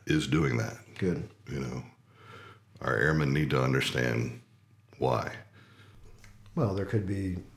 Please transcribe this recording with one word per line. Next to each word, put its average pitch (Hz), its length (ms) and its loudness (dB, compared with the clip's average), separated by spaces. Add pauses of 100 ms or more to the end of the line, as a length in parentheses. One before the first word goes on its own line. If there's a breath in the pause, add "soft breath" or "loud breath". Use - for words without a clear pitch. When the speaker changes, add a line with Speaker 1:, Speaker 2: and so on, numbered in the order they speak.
Speaker 1:
is 78 200 4
doing 67 300 2
that. 55 200 -2 (220)
Speaker 2:
Good. 85 300 0 (220)
Speaker 1:
You 71 100 -4
know, 62 240 -6 (960 loud breath)
our 64 160 2
airmen 73 360 4
need 73 180 2
to 67 120 4
understand 62 800 0 (580)
why. 62 340 0 (1200 soft breath)
Speaker 2:
Well, 110 200 2
there 95 120 0
could 101 200 0
be 95 320 -2 (180)